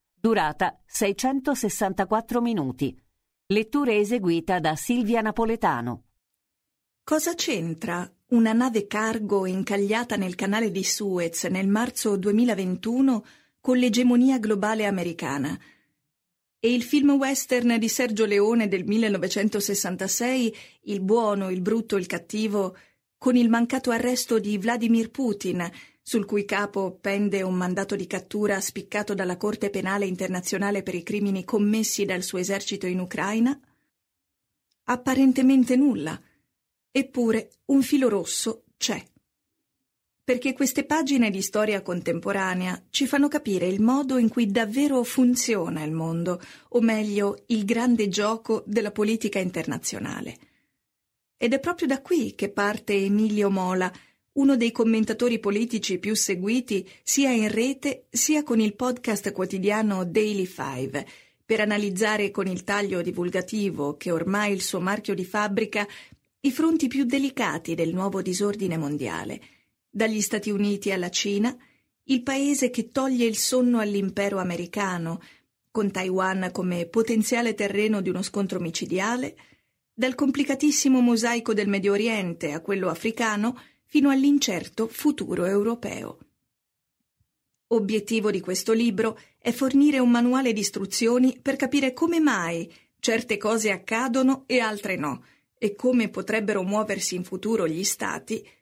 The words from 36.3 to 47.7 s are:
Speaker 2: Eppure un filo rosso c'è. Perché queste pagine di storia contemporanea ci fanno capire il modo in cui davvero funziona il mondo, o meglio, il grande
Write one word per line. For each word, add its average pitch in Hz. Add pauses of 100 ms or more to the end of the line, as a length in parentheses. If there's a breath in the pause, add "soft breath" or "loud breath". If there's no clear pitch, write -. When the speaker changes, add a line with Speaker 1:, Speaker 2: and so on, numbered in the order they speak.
Speaker 2:
Eppure 233 (160)
un 277
filo 262
rosso 202 (100)
c'è. - (1200)
Perché 254
queste -
pagine 269
di 190
storia 208
contemporanea 180
ci -
fanno 285
capire 202
il 196
modo 262
in 233
cui 214
davvero 247
funziona 220
il 151
mondo, 165 (300 loud breath)
o 240
meglio, 208
il 220
grande 226